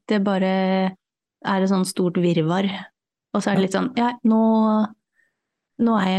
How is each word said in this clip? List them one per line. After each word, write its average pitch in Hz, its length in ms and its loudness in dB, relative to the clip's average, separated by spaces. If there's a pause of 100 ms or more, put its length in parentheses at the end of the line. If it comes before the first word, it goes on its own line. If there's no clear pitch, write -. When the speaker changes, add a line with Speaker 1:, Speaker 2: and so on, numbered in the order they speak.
Speaker 1:
det 208 160 0
bare 190 280 0 (920)
er 196 180 0
et 190 60 2
sånn 190 180 2
stort 180 280 -2
virvar, 175 520 0 (640)
og 202 80 -2
så 202 100 -2
er 196 40 0
det 190 40 2
Speaker 2:
Ja. 190 60 2
Speaker 1:
litt 190 100 -2
sånn, 190 220 -4
ja, 240 140 0 (120)
nå, 220 640 2 (920)
nå 226 180 2
er 190 80 0 (120)